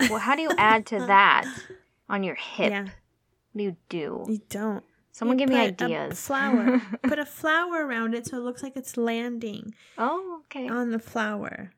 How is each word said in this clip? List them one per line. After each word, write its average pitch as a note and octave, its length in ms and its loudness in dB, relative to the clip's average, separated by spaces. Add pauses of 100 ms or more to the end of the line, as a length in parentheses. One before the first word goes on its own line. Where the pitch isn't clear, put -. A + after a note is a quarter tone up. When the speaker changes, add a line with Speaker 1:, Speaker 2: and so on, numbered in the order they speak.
Speaker 1:
wh-, A3 160 2
how A3+ 160 2
do D4+ 100 0
you D#4+ 140 0
add A3 280 6
to G#3+ 140 -4
that F#3+ 440 8 (360)
Speaker 2:
<laughs> - 300 -20
Speaker 1:
on G3+ 140 0
your E3+ 120 -2
hip? - 360 0
Speaker 2:
Yeah. G3+ 120 -4
Speaker 1:
What G3 80 -12 (680)
do G#3 80 -2
you F#3 100 -4 (140)
do? D#3 400 -6
Speaker 2:
You G#3+ 100 -2 (100)
don't. G3+ 340 -4 (280)
Speaker 1:
Someone A#3+ 260 0
Speaker 2:
You C4+ 100 2
Speaker 1:
give C4 60 4
me A3+ 180 4
Speaker 2:
put F3+ 100 -6
a A#3+ 40 -2
Speaker 1:
ideas. D3+ 360 -4
<laughs> - 40 -12
Speaker 2:
flower. B3+ 560 2 (220)
Put D4 160 0
a D4 60 -4
flower D#4+ 600 0
around A3+ 300 -2
it A#3 120 -8
so C4 100 -8
it A#3+ 60 -6
looks B3 200 -8
like C4+ 140 -10
it's B3+ 180 -12
landing A#3 800 -4 (220)
Speaker 1:
Oh, E4+ 480 -4
okay. B3+ 240 -10
Speaker 2:
on A#3+ 220 -2
the A3+ 80 -2
flower. G#3 800 -6